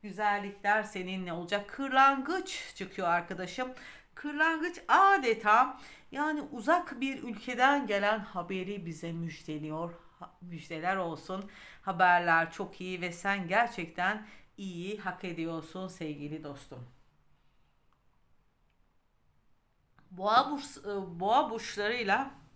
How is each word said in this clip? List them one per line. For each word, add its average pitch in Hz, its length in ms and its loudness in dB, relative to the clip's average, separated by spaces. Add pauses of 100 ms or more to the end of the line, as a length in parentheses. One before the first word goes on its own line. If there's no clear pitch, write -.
güzellikler 202 800 0
seninle 185 500 -6
olacak. 175 360 -2
Kırlangıç 269 1040 2
çıkıyor 185 340 -4
arkadaşım. 175 640 -2 (420)
Kırlangıç 311 760 0
adeta 269 920 6 (320)
yani 302 300 -2
uzak 285 580 0
bir 269 220 -4
ülkeden 254 640 2
gelen 208 320 2
haberi 185 680 -6
bize 165 260 -8
müjdeliyor. 160 840 -6 (260)
Ha-, 175 200 -18
müjdeler 175 560 -4
olsun. 190 540 -6 (320)
Haberler 175 680 4
çok - 280 -8
iyi 185 200 -6
ve 175 120 -4
sen 196 360 -4
gerçekten 202 760 0 (300)
iyi 190 420 -8
hak 185 260 -8
ediyorsun 165 640 -6
sevgili 151 560 -8
dostum. 139 440 -14 (3250)
Boğa 214 400 4
burs-, - 280 -8
e, 190 420 -6
boğa 214 300 4
burçlarıyla 226 800 0 (260)